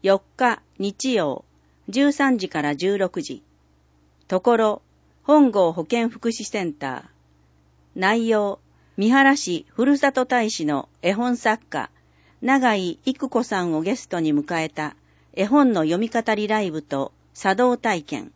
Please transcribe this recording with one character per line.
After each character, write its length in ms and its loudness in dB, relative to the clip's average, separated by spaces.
四 180 2
日、 260 0
日 340 -4
曜、 320 -2
十 240 2
三 260 0
時 120 -6
か 120 -4
ら 140 -2
十 220 -2
六 240 -2
時。 220 -12
と 140 -2
こ 160 4
ろ、 240 0
本 280 6
郷 200 4
保 140 -6
健 240 0
福 200 -6
祉 140 -8
セ 200 -6
ン 100 -6
タ 140 -10
ー。 160 -8
内 320 0
容、 320 0
三 140 2
原 260 6
市 320 -6
ふ 160 -2
る 120 4
さ 140 2
と 140 0
大 260 0
使 140 -6
の 240 -4
絵 120 0
本 240 -2
作 280 -2
家、 240 -8
永 340 2
井 300 -4
育 240 -4
子 140 0
さ 200 -2
ん 100 -2
を 80 0
ゲ 140 -2
ス 140 -16
ト 100 -4
に 140 0
迎 260 -2
え 80 -4
た 300 -10
絵 120 -2
本 260 4
の 120 0
読 140 0
み 120 -2
語 260 0
り 140 -4
ラ 120 0
イ 100 -4
ブ 100 -6
と 320 -6
茶 220 0
道 220 2
体 260 -4
験。 320 -12